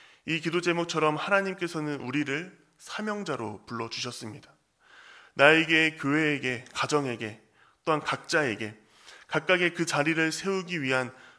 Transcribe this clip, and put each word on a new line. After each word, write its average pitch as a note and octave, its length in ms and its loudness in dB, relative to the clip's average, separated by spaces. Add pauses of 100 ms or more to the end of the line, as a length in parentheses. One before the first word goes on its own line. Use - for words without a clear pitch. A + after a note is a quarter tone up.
(240)
이 D#3+ 160 -4
기도 E3 200 -2
제목처럼 E3 560 0
하나님께서는 F3 840 -2
우리를 C#3+ 560 -4 (220)
사명자로 D#3+ 880 -8
불러주셨습니다. A2+ 840 -8 (840)
나에게, D#3 600 6
교회에게, C#3 760 0
가정에게, B2 680 -2 (420)
또한 D#3 160 2
각자에게 A2+ 800 -2 (480)
각각의 F3 480 2
그 E3+ 100 -2
자리를 D#3+ 460 2
세우기 F3+ 520 -4
위한 C3 300 0 (260)